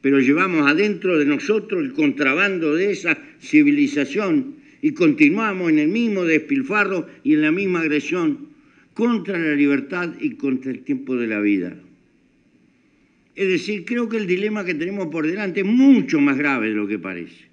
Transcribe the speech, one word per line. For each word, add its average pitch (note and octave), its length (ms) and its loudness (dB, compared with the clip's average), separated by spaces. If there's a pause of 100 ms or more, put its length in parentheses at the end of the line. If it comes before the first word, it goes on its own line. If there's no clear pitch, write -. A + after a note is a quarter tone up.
pero C#3 180 4
llevamos D#3 480 2
adentro F3+ 520 0
de C#3+ 60 2
nosotros F3 580 -2
el C3 100 -6
contrabando D3+ 800 0
de G3 180 0
esa E3 240 -4 (240)
civilización D3 1160 2 (260)
y D3+ 120 0
continuamos F3 760 2
en D#3 80 4
el D3+ 120 2
mismo G#3 360 0
despilfarro D#3 800 -2 (180)
y D3+ 100 4
en D3+ 80 4
la D#3 100 2
misma F3+ 300 0
agresión D3+ 680 -2 (480)
contra G3+ 420 0
la D#3+ 160 0
libertad C#3+ 680 0
y D3+ 120 -4
contra C3 400 -4
el A2 80 -8
tiempo C3 360 -6
de A#2+ 120 -2
la G#2 140 -2
vida. F#2+ 360 0 (1600)
Es G3 120 -2
decir, F#3 380 -2
creo A#3+ 240 -4
que A3+ 80 -4
el G#3+ 80 -2
dilema G3+ 400 -2
que F3+ 80 -4
tenemos F3+ 340 -6
por D#3 200 -4
delante F#3+ 320 -4
es F#3+ 80 -2
mucho A#3+ 520 6
más C#3+ 180 4
grave C3+ 320 -2
de G#2+ 60 -2
lo G#2 120 -2
que G#2 100 -4
parece. F2 560 -12